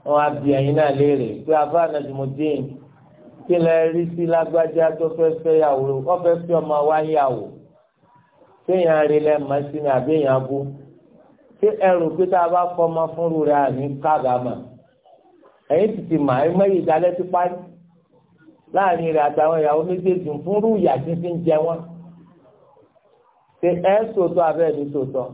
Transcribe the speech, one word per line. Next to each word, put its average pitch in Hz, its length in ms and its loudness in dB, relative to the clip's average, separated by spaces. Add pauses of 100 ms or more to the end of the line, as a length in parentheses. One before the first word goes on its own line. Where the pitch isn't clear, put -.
Wọ́n 147 200 0
á 147 100 2
bi 139 200 -4
ẹ̀yin 139 260 2
náà 151 140 2
léèrè 135 380 0 (120)
pé 156 140 -2
afá 151 300 0
Najmudeen, 139 760 -4 (800)
kí 175 140 0
lẹ 165 200 2 (120)
rí 170 180 0
sí 170 180 -6
lágbájá 165 680 2
tó 160 180 -4
fẹ́ 165 280 0
fẹ́ 160 180 0
ìyàwó, 143 300 2 (160)
ó 165 160 0
fẹ́ 170 200 2
fẹ́ 170 200 -2
ọmọ 151 240 0
wa 156 200 2
ìyàwó? 139 440 -2 (1200)
Ṣé 175 60 2
èèyàn 160 320 4
rí 151 140 4
lẹ 151 160 2
mọ̀ 139 260 -2
sí 143 160 -8
ni 143 100 -4
àbí 135 240 0
èèyàn 135 300 2
bú? 135 160 -6 (1040)
Ṣé 208 120 4
ẹ 190 180 2
rò 170 160 2
pé 165 180 0
tá 185 120 0
a 170 100 2
bá 180 200 2
fọmọ 165 380 0
fúnru 160 360 -2
rẹ̀ 147 160 2
àní 131 260 0 (160)
kábàámọ̀? 127 560 0 (1120)
Ẹ̀yin 185 200 2
ti 190 120 -8
ti 160 160 -2
mà, 135 180 0
ẹ 147 120 2
mọ̀ 185 200 2
yìí 185 140 2
dalẹ́ 165 320 2
ti 180 80 -4
parí. 180 340 -2 (1120)
Láàrin 170 420 0
rẹ̀ 151 120 2
àtàwọn 156 340 2
ìyàwó 151 240 2
méjèèjì 175 540 -2
fúnrú 202 360 0
ìyà 175 240 2
tí 139 180 -4
fi 175 140 -6
ń 170 140 -4
jẹ 160 140 2
wọ́n. 165 240 -2 (1800)
Ṣé 170 60 2 (120)
ẹ 190 140 2 (140)
sòótọ́ 175 360 0
abẹ́ 160 220 0
ẹ̀ 143 100 0
ní 143 100 -4
sòótọ́? 131 480 -6